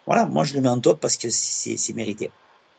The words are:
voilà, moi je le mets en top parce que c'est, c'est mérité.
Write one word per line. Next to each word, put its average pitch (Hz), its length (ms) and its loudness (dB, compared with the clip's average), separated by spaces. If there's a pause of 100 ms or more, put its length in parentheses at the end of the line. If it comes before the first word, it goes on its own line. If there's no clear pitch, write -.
voilà, 226 200 4
moi 147 180 2
je 143 100 -2
le 139 60 0
mets 131 80 4
en 123 140 2
top 170 180 4
parce 127 160 -2
que - 140 -6
c'est, - 480 -4
c'est - 160 -6
mérité. 104 360 -6 (500)